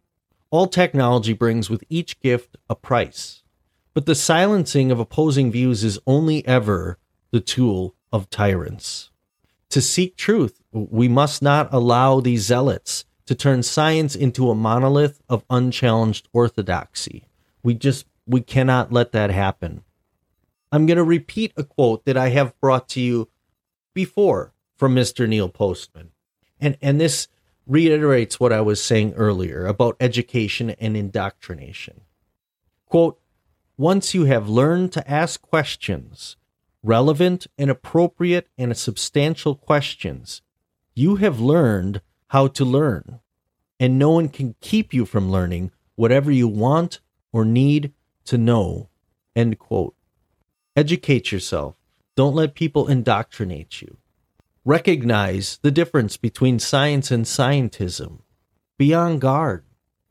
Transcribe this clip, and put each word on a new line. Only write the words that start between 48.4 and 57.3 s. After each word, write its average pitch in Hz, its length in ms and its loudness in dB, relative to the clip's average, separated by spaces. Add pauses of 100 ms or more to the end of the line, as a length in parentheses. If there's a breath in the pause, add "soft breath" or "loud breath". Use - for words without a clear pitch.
End 117 220 0
quote. - 380 -4 (800)
Educate 147 560 0
yourself. 82 460 -6 (380)
Don't 135 200 2
let 156 180 0
people 147 340 -2
indoctrinate 107 920 -4
you. - 160 -20 (680)
Recognize 113 960 0
the 147 80 2
difference 143 480 0
between 123 400 0
science 143 540 0
and 117 140 0
scientism. 123 960 -4 (580)